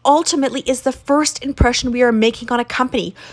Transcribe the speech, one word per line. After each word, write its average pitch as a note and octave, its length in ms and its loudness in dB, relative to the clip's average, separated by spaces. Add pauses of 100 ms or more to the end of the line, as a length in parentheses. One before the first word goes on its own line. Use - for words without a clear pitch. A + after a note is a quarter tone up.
ultimately C#4 600 0
is B3+ 180 -2
the C4 120 -2
first - 520 -2
impression B3 480 0
we B3 100 0
are A#3+ 100 4
making A3+ 380 0
on A#3+ 100 0
a A#3+ 40 -4
company, A#3+ 500 -4 (180)